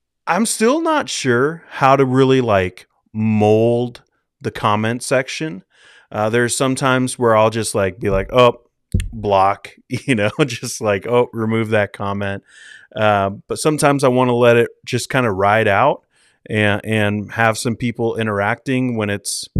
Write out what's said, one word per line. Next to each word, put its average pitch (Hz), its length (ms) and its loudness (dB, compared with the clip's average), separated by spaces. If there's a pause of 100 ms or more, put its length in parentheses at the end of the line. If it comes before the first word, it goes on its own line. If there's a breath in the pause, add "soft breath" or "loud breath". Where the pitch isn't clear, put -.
(260)
I'm 190 200 0
still 247 340 0
not 311 280 -2
sure 139 600 -2
how 135 260 2
to 139 100 4
really, 131 360 4
like, 98 480 -2 (240)
mold 110 920 2 (380)
the 117 100 -8
comment 110 540 -2
section. 160 580 -4 (480 soft breath)
Uh, 107 180 -2
there's 120 280 0
some 131 180 0
times 127 460 -2
where 113 160 4
I'll 110 140 4
just, 110 260 -4
like, 95 240 -2
be 101 100 -2
like, 95 220 -2
"Oh, 123 300 4 (500)
block," 101 580 0 (100)
<laughs> - 80 -20
you 123 280 -4
know, 104 140 0 (140)
just 120 360 -8
like, 104 260 -2
"Oh, 123 260 0
remove 113 380 -4
that 104 220 0
comment." 101 500 -8 (540 loud breath)
Uh, 104 340 2 (160)
but 110 140 -8
sometimes 147 420 0
I 139 60 2
wanna 123 260 2
let 120 220 4
it 117 140 2 (140)
just - 240 -6
kinda 127 220 0
ride 101 380 2
out 110 360 2 (460)
and, 104 340 0
and 104 480 -2
have 113 240 0
some 117 200 -4
people 117 400 -4
interacting 113 800 -2
when 107 120 -2
it's, - 400 -6 (120)